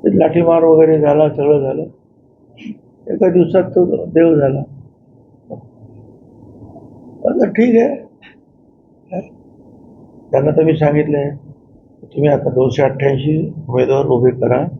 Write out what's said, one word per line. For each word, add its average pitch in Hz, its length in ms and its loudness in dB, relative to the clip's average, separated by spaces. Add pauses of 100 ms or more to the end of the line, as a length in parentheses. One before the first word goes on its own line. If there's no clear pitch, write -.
ते - 140 2
लाठीमार 165 460 2
वगैरे 160 360 4
झाला, 147 280 2
सगळं 147 320 0
झालं, 151 220 -6 (1300)
एका 185 160 2
दिवसात 175 320 2
तो - 440 -2
देव 165 300 2
झाला. 139 260 0 (2500)
म्हटलं, 220 240 0
"ठीक 233 320 2
आहे." 277 300 -4 (2250)
त्यांना 139 200 0
तर 160 120 0
मी 156 140 2
सांगितलंय, 147 540 0 (720)
"तुम्ही 147 260 -2
आता 135 220 0
दोनशे 127 320 0
अठ्ठ्याऐंशी 139 680 -2 (160)
उमेदवार 127 360 0
उभे 127 260 2
करा 123 280 -2 (220)